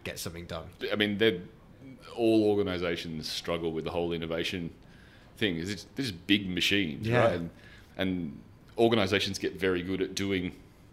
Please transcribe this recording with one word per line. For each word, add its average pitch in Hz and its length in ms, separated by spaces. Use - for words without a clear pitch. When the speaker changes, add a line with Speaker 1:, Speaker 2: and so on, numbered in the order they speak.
Speaker 1:
get 87 160
something 85 260
done. 82 200
Speaker 2:
I 107 40
mean, 104 240
they're, 110 200
all 113 280
organizations 87 880
struggle 85 400
with 80 140
the 80 60
whole 85 220
innovation 82 580
thing. 95 200
It's, 92 280
this 135 120
is 107 40
big 95 380
machines, 104 580
Speaker 1:
Yeah. 120 120
Speaker 2:
right? 113 140
And, 85 160
and 87 420
organizations 104 580
get 82 220
very 90 240
good 95 180
at 92 140
doing 95 400